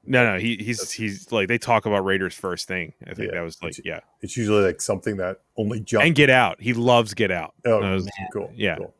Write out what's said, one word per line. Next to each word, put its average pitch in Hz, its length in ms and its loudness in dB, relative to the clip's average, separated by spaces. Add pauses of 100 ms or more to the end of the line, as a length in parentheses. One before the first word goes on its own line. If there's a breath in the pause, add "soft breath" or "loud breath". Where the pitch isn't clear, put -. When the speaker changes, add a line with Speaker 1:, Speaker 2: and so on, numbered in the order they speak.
Speaker 1:
No, 123 280 2
no, 92 60 -2
he, 117 180 -2
he's, 107 220 -6
Speaker 2:
That's 98 140 -8
Speaker 1:
he's, 101 380 -8
like, 104 160 2
they 117 120 0
talk 113 280 2
about 104 180 2
Raiders 95 300 -2
first 90 320 -8
thing. 87 260 -8 (140)
I - 80 -14
think 101 160 -8
Speaker 2:
Yeah, 90 80 -6
Speaker 1:
that 85 40 -6
was, 82 200 -12
like, 85 80 -8
Speaker 2:
it's, - 140 -16
Speaker 1:
yeah. 82 160 -10 (200)
Speaker 2:
it's - 160 -10
usually, 104 280 4
like, 90 160 0
something 101 380 -4
that 92 220 -6 (160)
only 107 240 -2
John 107 220 2
Speaker 1:
And 165 120 4
Get 143 140 6
Out. 127 320 4
He 117 140 -2
loves 120 400 4
Get 104 160 0
Out. 85 240 -4 (100)
Speaker 2:
Oh, 113 160 4
Speaker 1:
That 98 140 0
was 95 120 0
Speaker 3:
man. 95 260 -10
Speaker 2:
cool, 101 220 -6
Speaker 1:
Yeah. 101 240 -2
Speaker 2:
cool. - 220 -12